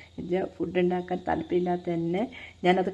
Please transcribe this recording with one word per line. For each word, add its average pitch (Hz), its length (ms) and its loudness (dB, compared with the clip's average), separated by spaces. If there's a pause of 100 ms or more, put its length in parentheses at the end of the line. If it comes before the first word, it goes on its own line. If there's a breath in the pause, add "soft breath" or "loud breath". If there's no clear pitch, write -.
(180 loud breath)
എനിക്ക് 175 300 -2 (100)
ഫുഡ് 180 220 0
ഉണ്ടാക്കാൻ 180 480 2
താല്പര്യമില്ലാത്ത 175 600 0
തന്നെ 170 420 0 (320 loud breath)
ഞാനത് 185 300 4